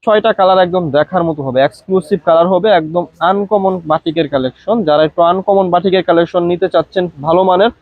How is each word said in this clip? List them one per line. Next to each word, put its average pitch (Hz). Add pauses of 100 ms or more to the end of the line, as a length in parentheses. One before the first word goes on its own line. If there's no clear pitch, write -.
ছয়টা 214
কালার 185
একদম 180 (140)
দেখার 170
মতো 151
হবে, 127
এক্সক্লুসিভ 190 (100)
কালার 165
হবে, 185 (120)
একদম 165 (260)
আনকমন 196 (160)
বাটিকের 160
কালেকশন। 131 (120)
যারা 151
একটু 160 (100)
আনকমন 190
বাটিকের 175
কালেকশন 170
নিতে 180
চাচ্ছেন 180 (220)
ভালো 170
মানের 190 (120)